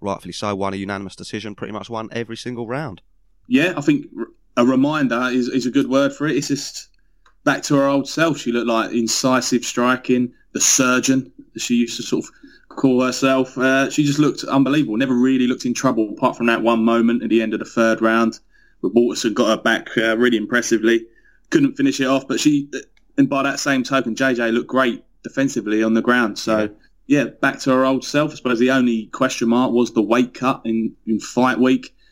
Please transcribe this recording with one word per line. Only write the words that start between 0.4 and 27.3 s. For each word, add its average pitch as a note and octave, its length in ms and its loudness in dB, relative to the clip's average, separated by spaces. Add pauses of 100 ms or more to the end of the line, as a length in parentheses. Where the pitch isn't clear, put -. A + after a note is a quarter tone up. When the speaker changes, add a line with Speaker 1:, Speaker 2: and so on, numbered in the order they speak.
Speaker 1:
won G2 200 -4
a - 20 -8
unanimous G2 400 -10
decision, G#2 400 -12
pretty G2+ 160 -12
much G#2 180 -12
won A2 220 -8
every A2+ 240 -10
single A#2+ 320 -10
round. B2+ 340 -10 (460)
Speaker 2:
Yeah, C#3+ 280 2
I D3+ 40 -4
think C#3+ 260 0 (100)
r-, A2+ 100 -8 (320)
a A#2+ 60 6
reminder C3 680 2
is, B2 160 0
is B2+ 180 -2
a A#2+ 40 -2
good B2+ 180 0
word C#3 240 2
for D3 160 -4
it. C3 80 0
It's - 120 -4
just - 420 -8 (520)
back C#3 220 0
to D3 100 0
her C#3 140 4
old C#3 200 0
self. D#3 300 0
She A#2+ 140 -4
looked A#2 160 0
like A2+ 240 0
incisive A#2+ 720 0
striking, B2 680 0 (200)
the A#2 80 -4
surgeon, B2+ 720 2 (240)
as A2+ 60 -8
she A#2+ 120 -2
used A#2+ 220 0
to A#2 80 -10
sort A#2 200 -2
of - 60 -16 (380)
call B2+ 340 2
herself. C3 560 0
Uh, C3+ 320 2
she D3+ 140 0
just C#3+ 160 0
looked D3 240 2
unbelievable, C3+ 520 0
never C3 180 0
really B2+ 340 2
looked B2 180 -4
in A#2+ 80 -2
trouble, A2+ 360 0
apart G#2+ 260 -2
from A#2 100 -2
that A#2 160 2
one A2+ 220 2
moment A#2 400 2
at G#2+ 60 -4
the A2+ 120 4
end A2 100 -4
of G#2+ 60 -4
the - 80 -8
third A2+ 340 0
round, A2+ 380 2 (420)
where F#2+ 140 -2
Waterson A#2 400 2
got G#2 140 0
her G#2+ 120 0
back, - 280 -2 (100)
uh, A2+ 180 0
really A#2+ 200 2
impressively. A2+ 680 0 (460)
Couldn't C#3 260 2
finish C3+ 240 0
it C3 60 2
off, C3 220 0
but A#2 100 -2
she, C#3+ 320 2 (480)
and C3+ 100 4
by C3+ 140 -2
that C3+ 160 -4
same C3+ 240 0
token, B2 320 -2
J C3+ 200 0
J A#2 180 0
looked A#2+ 160 -2
great B2+ 360 0 (200)
defensively A2 580 -2
on A2+ 120 2
the A2+ 60 4
ground. A#2+ 380 2
So, A2 320 -2 (360)
Speaker 1:
Yeah. C3+ 180 2
Speaker 2:
yeah, - 60 -6 (100)